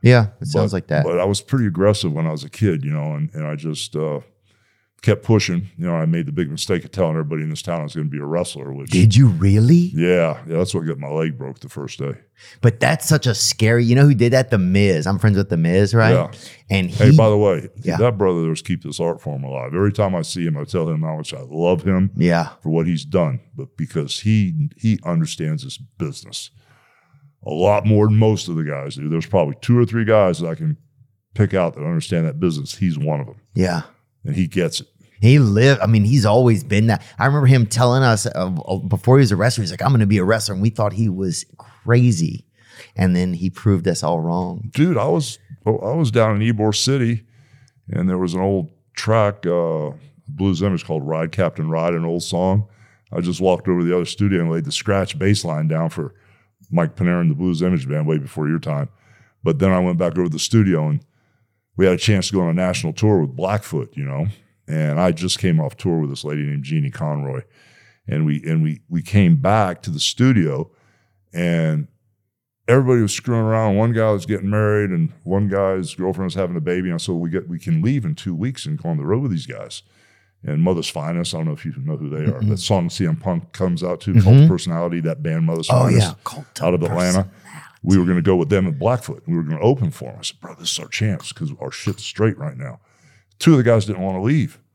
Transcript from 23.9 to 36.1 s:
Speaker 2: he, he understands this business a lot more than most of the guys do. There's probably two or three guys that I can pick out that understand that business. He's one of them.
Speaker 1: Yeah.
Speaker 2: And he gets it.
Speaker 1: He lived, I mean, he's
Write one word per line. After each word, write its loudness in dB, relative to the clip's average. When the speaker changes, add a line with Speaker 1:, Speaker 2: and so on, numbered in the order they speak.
Speaker 2:
he, 0
he 0
understands -4
this -14
business -12
a -8
lot 2
more 4
than 4
most 2
of -4
the -2
guys -8
do. -6
There's -2
probably 0
two 2
or 4
three -4
guys 4
that -6
I -6
can -4
pick 2
out 0
that -12
understand -2
that -6
business. -6
He's -2
one -4
of -10
them. -20
Speaker 1:
Yeah. -2
Speaker 2:
And -6
he -2
gets -4
it. -20
Speaker 1:
He 6
lived, 4
I 0
mean, 4
he's 2